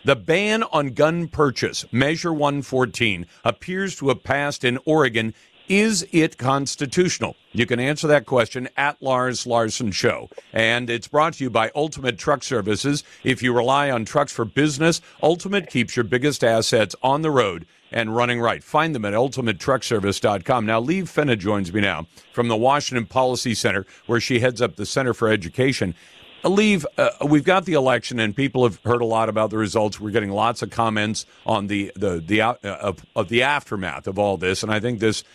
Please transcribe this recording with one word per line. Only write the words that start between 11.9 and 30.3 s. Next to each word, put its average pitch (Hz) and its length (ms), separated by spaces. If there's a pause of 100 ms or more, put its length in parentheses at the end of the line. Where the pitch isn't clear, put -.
Truck 143 240
Services. 117 600 (200)
If 120 200
you 123 120
rely 135 360
on 117 140
trucks 143 260
for 120 140
business, 151 560 (220)
Ultimate 175 480
keeps 120 260
your 120 80
biggest 127 400
assets 113 580
on 139 200
the 156 80
road 101 340 (260)
and 113 240
running 120 280
right. 101 200
Find 156 320
them 110 120
at 101 80
ultimate 120 440
truck 127 260
service 101 360
dot 101 240
com. 120 220
Now, 113 140
Lee 160 200
Finna 147 380
joins 98 340
me 107 80
now 85 280 (260)
from 120 140
the 113 80
Washington 127 500
Policy 127 480
Center, 98 320 (180)
where 117 160
she 123 200
heads 120 200
up 117 160
the 104 80
Center 127 300
for 110 160
Education. 107 640 (480)
Aleve, 196 420 (140)
uh, 131 100 (180)
we've 147 160
got 185 220
the 180 80
election, 127 480
and 107 160
people 131 280
have 107 200
heard 120 160
a 120 60
lot 113 240
about 107 180
the 107 80
results. 107 420
We're 104 120
getting 104 200